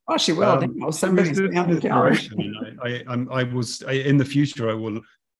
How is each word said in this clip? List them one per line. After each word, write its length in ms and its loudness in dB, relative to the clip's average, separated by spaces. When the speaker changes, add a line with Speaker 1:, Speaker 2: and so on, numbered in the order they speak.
Speaker 1:
Well, 120 0
she 160 2
will 160 2
Speaker 2:
um, 100 4
Speaker 1:
now. 80 0
Speaker 2:
she 180 -6
was 140 -4
Speaker 1:
Somebody's 380 2
Speaker 2:
just 160 0
Speaker 1:
bound 180 2
Speaker 2:
an 100 2
Speaker 1:
to 60 -2
tell 160 4
her. 60 4
Speaker 2:
inspiration. 480 -2
And 260 -12
I, 60 -4
I, 180 -8
I'm, 240 -4
I 120 0
will, 200 -2
st-, 260 -10
I, 40 -2
in 240 4
the 80 4
future, 440 0
I 40 0
will, 260 -6